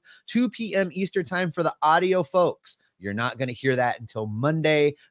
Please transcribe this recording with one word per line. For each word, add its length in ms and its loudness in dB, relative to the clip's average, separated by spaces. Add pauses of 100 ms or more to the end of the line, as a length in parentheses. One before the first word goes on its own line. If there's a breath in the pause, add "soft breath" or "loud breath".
(280 soft breath)
two 220 0
P 260 -8
M 160 0
Eastern 340 -4
time 240 -2
for 140 -4
the 180 0
audio 400 4
folks. 560 0 (220)
You're 160 -8
not 240 -4
gonna 140 -4
hear 220 0
that 240 0
until 280 -8
Monday. 680 2 (180 soft breath)